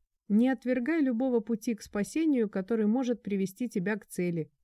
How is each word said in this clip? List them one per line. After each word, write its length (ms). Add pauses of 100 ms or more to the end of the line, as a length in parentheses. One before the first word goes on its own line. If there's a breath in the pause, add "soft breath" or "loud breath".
(280)
"Не 220
отвергай 520
любого 380
пути 360
к 60
спасению, 680
который 380
может 340
привести 480
тебя 280
к 80
цели", 440 (140)